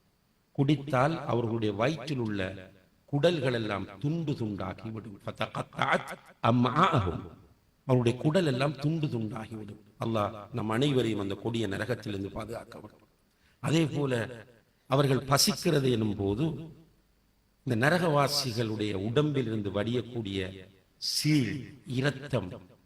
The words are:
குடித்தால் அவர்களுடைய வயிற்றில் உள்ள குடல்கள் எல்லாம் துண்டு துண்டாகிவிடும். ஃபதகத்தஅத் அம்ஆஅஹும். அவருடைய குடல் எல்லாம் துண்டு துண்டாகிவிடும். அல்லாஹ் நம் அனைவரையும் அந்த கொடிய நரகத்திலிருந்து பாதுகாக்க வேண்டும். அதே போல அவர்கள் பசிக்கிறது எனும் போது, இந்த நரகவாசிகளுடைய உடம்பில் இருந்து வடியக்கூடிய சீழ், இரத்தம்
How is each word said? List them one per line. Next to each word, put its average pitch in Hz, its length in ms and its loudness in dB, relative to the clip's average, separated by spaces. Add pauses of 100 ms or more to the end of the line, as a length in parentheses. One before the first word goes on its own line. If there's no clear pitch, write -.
(520)
குடித்தால் 139 720 2
அவர்களுடைய 113 480 0
வயிற்றில் 135 440 -2
உள்ள 98 540 -4 (340)
குடல்கள் 143 480 2
எல்லாம் 104 340 -2 (120)
துண்டு 151 320 -2
துண்டாகிவிடும். 104 960 -6
ஃபதகத்தஅத் - 920 -2 (260)
அம்ஆஅஹும். 123 840 4 (560)
அவருடைய 127 320 4
குடல் 156 280 4
எல்லாம் 139 300 0
துண்டு 151 320 0
துண்டாகிவிடும். 110 720 -6 (200)
அல்லாஹ் 107 540 -2
நம் 110 160 -2
அனைவரையும் 117 500 2
அந்த 98 160 -2
கொடிய 113 320 -2
நரகத்திலிருந்து 101 640 -4
பாதுகாக்க 110 480 -12
வேண்டும். - 280 -20 (520)
அதே 160 260 2
போல 123 600 -2 (420)
அவர்கள் 135 300 4
பசிக்கிறது 139 760 2
எனும் 110 240 2
போது, 139 560 -2 (920)
இந்த 123 260 2
நரகவாசிகளுடைய 123 1040 0
உடம்பில் 127 520 0
இருந்து 107 260 -2
வடியக்கூடிய 101 960 -4 (300)
சீழ், 117 880 0
இரத்தம் 135 840 -4 (160)